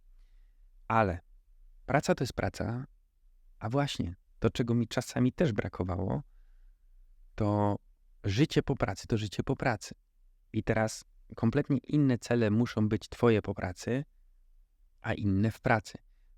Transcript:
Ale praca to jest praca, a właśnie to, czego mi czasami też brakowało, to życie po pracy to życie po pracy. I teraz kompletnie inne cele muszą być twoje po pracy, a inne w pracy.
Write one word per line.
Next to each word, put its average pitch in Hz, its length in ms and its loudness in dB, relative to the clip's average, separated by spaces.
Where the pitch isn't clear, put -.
Ale 104 320 2
praca 151 280 2
to 139 100 -4
jest - 80 -4
praca, 113 540 -4
a 113 100 -6
właśnie 120 460 -2
to, 113 120 2
czego 117 240 0
mi 117 140 2
czasami 123 440 0
też 151 200 2
brakowało, 98 720 -4
to 104 440 2
życie 127 380 2
po 135 140 -2
pracy 107 300 -4
to 113 120 0
życie 107 240 -6
po 135 140 -2
pracy. - 380 -4
I 110 100 -4
teraz 110 420 0
kompletnie 127 420 2
inne 135 400 2
cele 117 320 2
muszą 110 380 2
być 107 200 -2
twoje 113 340 4
po 98 120 -4
pracy, 120 500 -4
a 113 140 -4
inne 98 360 2
w - 100 -8
pracy. - 380 0